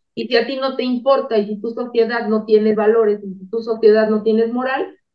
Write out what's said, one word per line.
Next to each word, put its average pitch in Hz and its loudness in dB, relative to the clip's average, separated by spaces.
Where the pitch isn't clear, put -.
y 226 -6
si 240 0
a 233 2
ti 269 -6
no 262 -4
te 254 -2
importa, 254 0
y 208 0
si 208 -8
tu 233 -6
sociedad 226 -2
no 214 -2
tiene 214 4
valores, 214 2
y 190 -10
si - -18
tu 226 -6
sociedad 220 4
no 214 0
tienes 226 2
moral, 262 -4